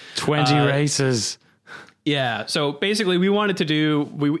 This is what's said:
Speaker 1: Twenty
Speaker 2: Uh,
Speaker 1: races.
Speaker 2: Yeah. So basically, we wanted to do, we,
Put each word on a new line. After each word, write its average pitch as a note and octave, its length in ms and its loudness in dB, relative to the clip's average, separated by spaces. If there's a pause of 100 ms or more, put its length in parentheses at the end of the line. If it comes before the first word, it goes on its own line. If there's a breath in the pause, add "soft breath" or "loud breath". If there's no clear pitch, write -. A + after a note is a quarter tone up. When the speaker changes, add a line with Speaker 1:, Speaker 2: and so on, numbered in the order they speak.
(160 loud breath)
Speaker 1:
Twenty D3 380 2
Speaker 2:
Uh, C#3+ 140 4
Speaker 1:
races. C#3 720 0 (680 loud breath)
Speaker 2:
Yeah. B2 400 -2
So D3 280 -2
basically, G3 440 0
we F#3 120 2
wanted G3+ 280 2
to F3 80 0
do, D3+ 500 0
we, D3 240 0